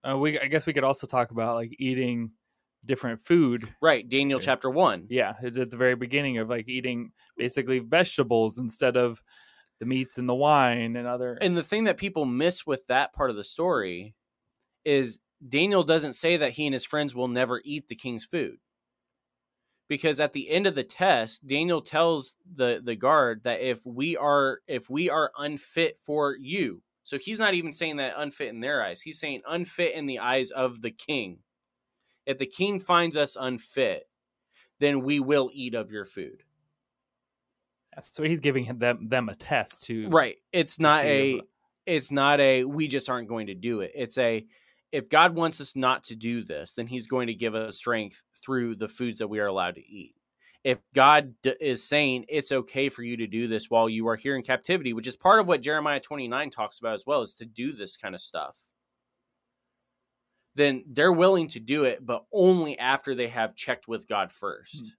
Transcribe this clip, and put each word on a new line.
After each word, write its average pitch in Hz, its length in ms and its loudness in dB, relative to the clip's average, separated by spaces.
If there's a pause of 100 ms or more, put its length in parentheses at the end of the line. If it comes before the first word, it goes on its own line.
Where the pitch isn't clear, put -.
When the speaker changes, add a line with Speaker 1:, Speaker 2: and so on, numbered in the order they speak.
Speaker 1:
Uh, 135 160 -2
we, 151 200 0
I 135 80 -2
guess 147 200 0
we 160 60 -2
could 139 120 2
also 135 220 0
talk 123 240 0
about, 117 260 -2
like, 117 220 -6
eating 123 540 -2 (520)
different 120 360 -4
food. 123 600 2
Speaker 2:
Right. 127 280 4
Daniel 135 320 2
Speaker 1:
Yeah. - 40 -8
Speaker 2:
chapter 131 260 2
one. 120 400 2
Speaker 1:
Yeah. 113 320 0
It, 123 160 -6
at 120 120 -4
the 123 60 -12
very 127 200 4
beginning 127 420 -2
of, 110 100 -2
like, 117 200 -4
eating 123 440 -6 (240)
basically 123 420 0
vegetables 117 800 2
instead 127 380 0
of 120 260 2 (560)
the 113 80 -8
meats 131 320 -4
and 123 100 -2
the 123 60 2
wine 123 640 4
and 120 100 -6
other. 123 340 -4
Speaker 2:
And 180 160 2
the 165 60 0
thing 220 220 -2
that 202 120 2
people 170 300 -4
miss 147 400 0
with 135 220 -4
that 131 260 2
part 135 160 0
of 107 60 -4
the 101 80 -8
story 107 680 -4 (680)
is 135 360 0 (260)
Daniel 175 360 2
doesn't 151 320 2
say 170 220 2
that 147 160 0
he 151 140 -4
and 135 80 0
his 127 100 -4
friends 147 300 -4
will 123 140 -2
never 123 360 -2
eat 147 240 -10
the 117 60 -12
king's 117 320 -10
food. 113 320 -4 (1300)
Because 147 320 -2
at 147 120 0
the 131 160 -8
end 190 200 2
of - 80 -2
the 135 80 -2
test, 135 640 0
Daniel 160 340 0
tells 156 540 0 (180)
the, 123 300 0
the 120 100 -4
guard 120 480 2
that 110 180 -2
if 123 240 -4
we 135 320 -4
are, 143 520 2
if 127 200 -6
we 151 220 -2
are 151 260 0
unfit 147 640 -4
for 147 380 -2
you, 135 440 -6 (220)
so - 160 -8
he's 214 220 -8
not 202 140 2
even 165 180 -4
saying 156 240 -6
that 135 200 -4
unfit 143 340 -8
in 117 100 -12
their 127 240 -2
eyes. 90 160 -6
He's 156 180 -14
saying 143 300 -8
unfit 170 460 -4
in 151 120 -6
the 127 140 -6
eyes 127 320 0
of 123 280 -2
the 113 120 -6
king. 104 460 -6 (840)
If 135 140 -4
the 135 80 -4
king 190 320 -2
finds 170 380 4
us 147 240 2
unfit, 123 680 -2 (680)
then 143 240 2
we 143 160 0
will 139 340 2
eat 123 220 -8
of 107 160 -6
your 104 140 -10
food. - 400 -14 (1600)
Speaker 1:
So - 220 -12
he's 160 160 0
giving 131 260 2
him, 120 140 -8
them, 120 300 0
them 120 200 0
a 98 60 -10
test - 520 -4
to 110 220 -6
Speaker 2:
Right. 147 280 4 (160)
It's - 240 0
Speaker 1:
to 160 60 -4
Speaker 2:
not 151 200 6
Speaker 1:
see 147 60 2
Speaker 2:
a, 135 300 2
Speaker 1:
if - 60 -10 (420)
Speaker 2:
it's 151 260 -2
not 143 260 6
a, 131 240 6
"We 147 240 -2
just 135 240 -4
aren't 120 180 -4
going 110 200 -6
to 95 60 -10
do 107 260 -4
it." 92 160 -6
It's 123 200 -6
a, 113 300 0 (460)
"If 135 160 -4
God 165 260 6
wants 165 260 -2
us - 140 -10
not 131 300 2
to 117 100 -14
do 117 300 -6
this, 78 300 -10
then 113 120 -8
he's 123 220 -10
going 127 180 -2
to 113 80 -6
give 110 220 -4
us 110 200 -6
strength 110 460 -4 (140)
through 120 400 -4
the 104 100 -6
foods 117 320 -8
that 110 80 -4
we 107 140 -4
are 104 80 0
allowed 90 260 -2
to 82 120 -20
eat." 98 280 -20 (480)
If 127 160 2 (160)
God 139 480 8
d-, 131 180 2
is 131 220 0
saying, 135 460 0
"It's 147 240 -4
okay 135 380 -2
for 123 120 -14
you 120 140 -6
to 113 100 -4
do 113 220 -4
this 110 200 -4
while 113 200 4
you 110 180 -2
are 113 100 0
here 139 200 -2
in 123 80 -6
captivity," 131 480 -2
which 113 160 -6
is 120 80 -10
part 214 240 6
of 185 80 0
what 151 120 4
Jeremiah 147 400 -2
twenty-nine 135 500 -6
talks - 280 -6
about 113 160 -4
as 101 120 -8
well, 135 160 2
is 101 120 -10
to 117 100 -18
do 117 280 -8
this 104 240 -10
kind 95 180 -10
of 90 60 -12
stuff, 76 360 -10 (2000)
then 135 320 2
they're 147 260 4
willing 175 360 6
to 117 120 -10
do 135 240 0
it, 127 220 0
but 120 260 -4
only 180 460 4
after 131 360 0
they 120 140 -2
have 113 280 -2
checked - 320 -6
with 113 180 -6
God 98 240 -2
first. - 500 -12
Speaker 1:
Hmm. 110 80 -16 (100)